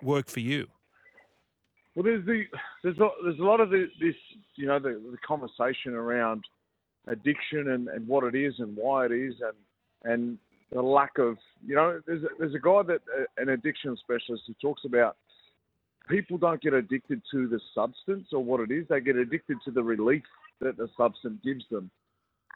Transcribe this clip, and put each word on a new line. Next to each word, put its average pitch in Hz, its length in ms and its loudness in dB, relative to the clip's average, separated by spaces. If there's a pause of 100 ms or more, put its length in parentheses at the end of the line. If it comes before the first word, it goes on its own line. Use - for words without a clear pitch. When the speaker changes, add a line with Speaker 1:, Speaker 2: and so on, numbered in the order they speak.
Speaker 1:
work 139 260 0
for - 120 -6
you? 127 280 -2 (1300)
Speaker 2:
Well, 180 80 0
there's 220 220 2
the, 220 180 0 (400)
there's 170 140 -2
a, 214 100 6 (160)
there's 165 160 -2
a 180 40 2
lot 220 160 8
of 208 100 4
the, 185 180 2 (100)
this, 165 160 2 (420)
you 139 100 -4
know, 139 120 4
the, 127 220 -2 (100)
the 123 160 -12
conversation 131 680 -4
around 117 500 0 (600)
addiction 143 640 -2
and, 123 180 -2
and 113 180 -8
what 131 180 4
it 120 100 0
is 135 240 0
and 107 180 -6
why 127 300 2
it 117 60 0
is 123 280 -2
and, - 720 -8
and 120 260 -2 (320)
the 127 120 -2
lack 139 360 4
of, 117 200 2 (280)
you 139 80 -4
know, 165 320 4
there's 160 160 -4
a, 160 60 -4 (100)
there's 156 160 -4
a 139 60 -4
guy 185 220 6
that, 170 180 0 (180)
uh, 135 60 -2 (140)
an 131 100 0
addiction 143 480 -2
specialist 117 500 -6
who 117 140 -14
talks 143 240 -4
about 120 320 4 (920)
people 180 300 -2
don't 165 240 2
get 147 120 2
addicted 127 480 -2 (100)
to 127 160 0
the 113 100 0 (160)
substance 185 580 -4
or 131 120 0
what 123 160 0
it 110 100 -2
is. 156 180 -2
They 143 120 2
get 127 160 2
addicted 123 480 -2
to 139 60 -6
the 120 120 0
relief 117 400 2 (380)
that 127 160 -4
the 113 200 -6
substance 113 460 -2
gives 131 280 -6
them 95 200 -6 (640)